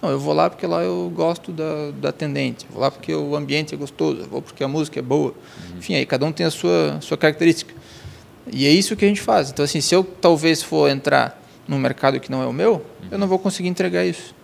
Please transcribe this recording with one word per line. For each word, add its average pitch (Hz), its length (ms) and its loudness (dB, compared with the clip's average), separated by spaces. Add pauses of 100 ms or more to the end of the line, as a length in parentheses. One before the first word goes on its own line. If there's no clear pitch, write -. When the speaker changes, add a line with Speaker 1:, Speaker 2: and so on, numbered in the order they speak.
Speaker 1:
Não, 175 80 0
eu 139 100 0
vou 151 140 0
lá 165 160 4
porque - 160 -8
lá 170 180 0
eu 175 280 -4
gosto 165 380 -2
da, 156 400 -6
da 143 200 -4
atendente, 139 580 -4
eu - 60 -20
vou - 80 -4
lá 135 80 2
porque - 240 -8
o 147 200 -4
ambiente 147 400 -2
é 147 40 -8
gostoso, 143 420 -2
eu 90 80 -12
vou 117 140 -6
porque - 200 -8
a 135 60 -2
música 147 320 -4
é - 20 -6
boa. 131 280 0
Speaker 2:
Uhum. - 480 -16
Speaker 1:
Enfim, 175 160 -6
aí 135 100 0
cada 135 220 0
um 165 40 -2
tem 165 140 -4
a 160 60 2
sua, 160 500 0
sua - 160 -6
característica. 160 580 2 (800)
E 135 140 0
é 139 40 6
isso 196 240 4
que 202 100 0
a 202 40 6
gente 202 140 0
faz. 185 280 2
Então, 143 140 -2
assim, 147 160 -2
se - 140 0
eu 185 100 6
talvez 165 580 4
for 151 260 2
entrar 139 540 0 (240)
num 143 120 -2
mercado 135 420 0
que - 100 -14
não 131 120 -4
é 127 40 -2
o 120 60 -4
meu, 180 320 2 (260)
eu - 20 -10
Speaker 2:
Uhum. 196 60 -6
Speaker 1:
não 196 80 0
vou 185 120 2
conseguir 190 300 -2
entregar 180 360 0
isso. - 400 -6